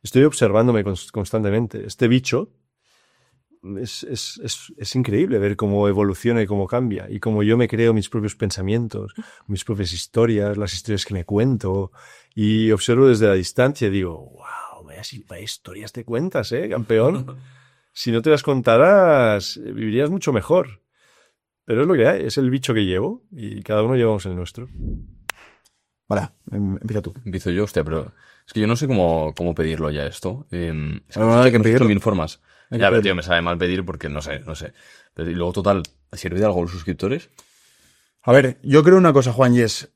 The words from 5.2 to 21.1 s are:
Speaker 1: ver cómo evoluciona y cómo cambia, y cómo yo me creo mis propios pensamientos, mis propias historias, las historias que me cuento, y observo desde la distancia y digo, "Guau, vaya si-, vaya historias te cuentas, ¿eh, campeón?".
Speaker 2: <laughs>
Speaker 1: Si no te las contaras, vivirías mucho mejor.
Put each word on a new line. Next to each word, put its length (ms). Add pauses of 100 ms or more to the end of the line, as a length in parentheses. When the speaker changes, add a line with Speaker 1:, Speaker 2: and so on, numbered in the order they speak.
Speaker 1:
ver 180
cómo 320
evoluciona 540
y 40
cómo 200
cambia, 420
y 120
cómo 240
yo 120
me 120
creo 260
mis 140
propios 260
pensamientos, 800 (320)
mis 180
propias 280
historias, 640
las 180
historias 300
que 100
me 100
cuento, 680 (420)
y 380
observo 340
desde 220
la 60
distancia 520
y 60
digo, 240 (160)
"Guau, 520
vaya 200
si-, 240
vaya 160
historias 480
te 120
cuentas, 480
¿eh, 160
campeón?". 760
Speaker 2:
<laughs> 40 (480)
Speaker 1:
Si 160
no 120
te 80
las 120
contaras, 1200
vivirías 460
mucho 240
mejor. 480 (840)